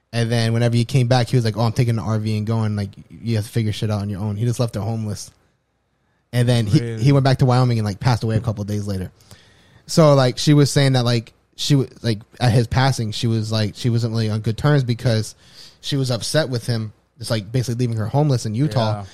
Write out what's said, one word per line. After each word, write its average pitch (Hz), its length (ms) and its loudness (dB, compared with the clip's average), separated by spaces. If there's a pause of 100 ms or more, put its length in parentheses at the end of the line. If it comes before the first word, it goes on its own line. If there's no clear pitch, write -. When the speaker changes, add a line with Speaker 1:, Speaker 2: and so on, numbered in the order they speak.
(120)
Speaker 1:
And 117 200 0
then 117 220 2
whenever 117 220 2
he 117 100 4
came 123 220 2
back, 123 220 2
he 131 80 2
was 117 80 2
like, 107 120 -2
"Oh, 110 40 0
I'm 117 100 2
taking 120 240 0
the 110 80 -4
R 107 160 0
V 107 180 -2
and 107 80 -2
going. 110 300 -2
Like, 101 140 -4 (200)
you 110 280 -6
have 104 80 -2
to - 40 -16
figure 110 220 -2
shit 104 180 -4
out 104 120 -2
on 101 80 -6
your 101 120 -6
own." 104 140 -4
He 107 100 -2
just 120 140 -2
left 117 160 -2
her 104 60 -4
homeless. 110 500 -6 (1000)
And 120 160 -2
then 117 200 0
he, 101 120 2
Speaker 2:
Really? 117 240 -4
Speaker 1:
he 143 100 6
went 139 100 4
back 131 160 2
to 139 60 4
Wyoming 123 340 2
and, 107 60 -2
like, 101 140 -6
passed 123 240 0
away 110 120 -2
a 104 60 2
couple 101 220 -4
of 98 40 -6
days 104 180 -6
later. 95 260 -6 (760)
So, 151 260 6
like, 127 240 2
she - 160 4
was 147 160 6
saying 139 240 2
that, 123 120 2
like, 120 260 -2 (240)
she - 200 0
w-, 135 140 0 (120)
like, 113 180 -2 (200)
at 123 120 2
his 110 160 2
passing, 127 440 0
she - 160 -4
was, 110 240 -2
like, 107 240 -2
she - 140 -2
wasn't 117 240 0
really 113 160 -2
on 107 120 -2
good 110 160 -4
terms 147 260 2
because 113 520 -2 (460)
she - 140 -4
was 131 160 -2
upset 127 380 -2
with 123 180 -4
him. 110 240 -4 (280)
It's, 113 100 -12
like, 113 220 -4
basically 123 340 -2
leaving 117 120 -2
her 107 100 -2
homeless 139 380 2
in 107 100 -4
Utah. 113 460 0
Speaker 2:
Yeah. 95 120 -12